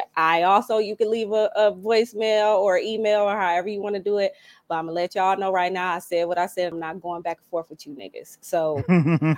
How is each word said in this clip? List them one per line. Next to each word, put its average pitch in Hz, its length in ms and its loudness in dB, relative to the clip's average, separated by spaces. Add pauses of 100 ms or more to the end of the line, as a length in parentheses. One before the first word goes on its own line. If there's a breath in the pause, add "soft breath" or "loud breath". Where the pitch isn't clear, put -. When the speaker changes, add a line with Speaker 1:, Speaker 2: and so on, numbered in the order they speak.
(160)
Speaker 1:
I 165 280 4
also, 220 340 4
you 214 180 -2
can 214 140 0
leave 220 220 -2
a, 214 220 2
a 208 180 4
voicemail 214 880 2
or 190 180 4
email 214 440 0
or 202 140 0
however 180 320 0
you 202 140 -6
wanna 202 180 -4
do 202 180 -2
it, 196 140 0 (360 soft breath)
but 165 80 -4
I'ma 165 160 -6
let 175 240 -4
y'all 190 200 2
know 190 160 -2
right 180 200 2
now, 180 200 -2
I 170 60 -4
said 170 280 -2
what 175 120 -2
I 175 80 0
said. 180 260 -4
I'm 170 80 -8
not 165 220 -10
going 175 180 -8
back 170 200 -6
and - 80 -20
forth 165 200 -6
with - 180 -20
you 147 60 -14
niggas. - 480 -16
So 156 480 0
Speaker 2:
<laughs> 160 500 4